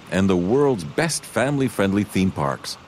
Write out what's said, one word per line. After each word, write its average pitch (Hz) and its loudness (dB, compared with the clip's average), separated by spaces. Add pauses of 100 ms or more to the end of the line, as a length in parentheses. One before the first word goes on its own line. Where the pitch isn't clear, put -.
(120)
and 95 2
the 95 4
world's 113 2
best 147 -4
family-friendly 110 0
theme 95 0
parks. 69 -4 (120)